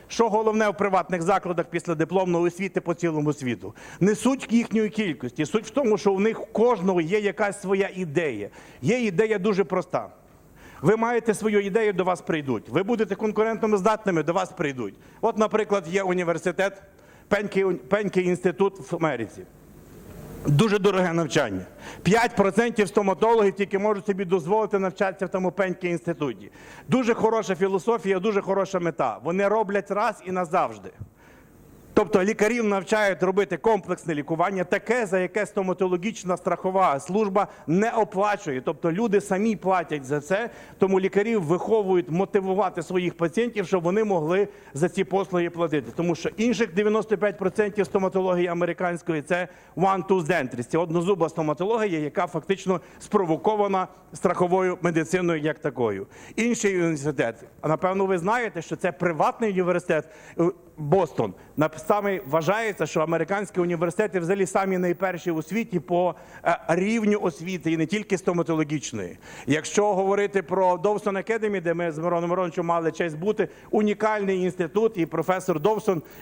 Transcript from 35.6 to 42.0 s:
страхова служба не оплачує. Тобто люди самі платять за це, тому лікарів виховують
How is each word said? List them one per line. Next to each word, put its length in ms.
страхова 640
служба 480
не 240
оплачує. 720
Тобто 300
люди 300
самі 340
платять 500
за 160
це, 280
тому 220
лікарів 440
виховують 640